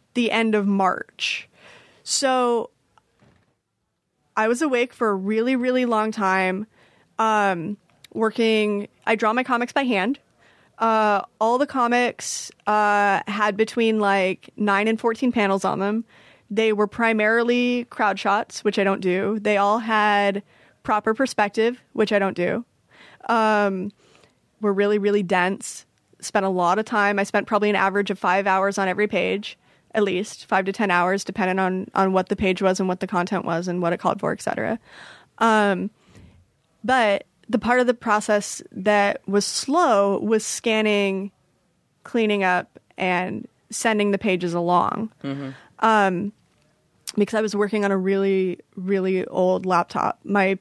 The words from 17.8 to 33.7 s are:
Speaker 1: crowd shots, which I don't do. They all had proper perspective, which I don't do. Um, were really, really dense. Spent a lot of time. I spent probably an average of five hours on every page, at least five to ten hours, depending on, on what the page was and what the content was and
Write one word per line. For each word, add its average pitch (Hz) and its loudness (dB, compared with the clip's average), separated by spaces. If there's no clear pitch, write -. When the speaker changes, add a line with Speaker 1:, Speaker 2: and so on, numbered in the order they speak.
Speaker 1:
crowd 202 -2
shots, - -2
which 208 0
I 196 4
don't 196 0
do. 190 -2
They 208 0
all 202 2
had 208 0
proper 220 0
perspective, 226 -2
which 214 0
I 208 4
don't 196 0
do. 180 -2
Um, 208 0
were 208 0
really, 208 2
really 208 2
dense. 185 -2
Spent - -2
a 190 0
lot 180 2
of 214 -2
time. 208 0
I 196 4
spent 202 -2
probably 208 2
an 208 2
average 196 0
of 190 -4
five 196 0
hours 196 2
on 190 0
every 196 0
page, 190 -4
at 214 2
least 190 -4
five 196 0
to 190 -4
ten 208 -2
hours, 180 0
depending 185 -2
on, 185 -2
on 190 2
what 185 0
the 202 -2
page 185 -2
was 190 2
and 185 0
what 180 -4
the 185 -6
content 185 -2
was 170 -4
and 180 -4